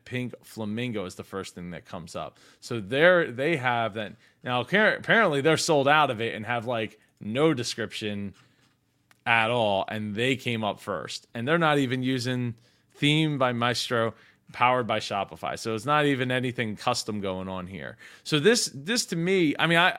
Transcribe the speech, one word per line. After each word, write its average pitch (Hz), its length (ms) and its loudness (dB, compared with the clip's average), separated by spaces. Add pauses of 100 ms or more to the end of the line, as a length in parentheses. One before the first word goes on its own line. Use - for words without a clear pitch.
pink 123 380 -6
flamingo 110 640 -6
is 92 80 -10
the 101 100 -12
first 95 300 -10
thing 87 160 -12
that 80 160 -14
comes 85 300 -12
up. 80 220 -10 (220)
So 117 200 -6
there 143 500 4
they 139 260 -2
have 120 380 0
that. 107 220 -8 (260)
Now, 123 220 -2
appar-, 196 340 2
apparently 175 420 2
they're 156 160 4
sold 143 320 4
out 147 220 6
of 110 100 -4
it 117 140 -4
and 104 100 -8
have, 117 220 -4
like, 113 320 -4 (220)
no 139 340 2
description 104 800 -6 (920)
at 117 260 4
all, 107 380 2
and 107 280 -4
they 127 200 2
came 117 280 -4
up 98 160 -2
first, - 520 -8
and 117 160 -6
they're 160 100 2
not 151 200 2
even 131 240 0
using 127 520 -2 (420)
theme 151 420 2
by 123 140 2
Maestro, 117 640 0 (380)
powered 123 340 4
by 107 140 0
Shopify. 85 580 -4
So 113 160 -4
it's 110 120 -6
not 147 180 4
even 131 260 2
anything 123 460 -2
custom 107 460 -2
going 95 260 -4
on 92 180 -8
here. 80 300 -12 (260)
So - 160 0
this, 214 360 4
this 170 320 -4
to 185 100 -4
me, 170 420 2
I 156 80 2
mean, 165 120 4
I, 175 200 4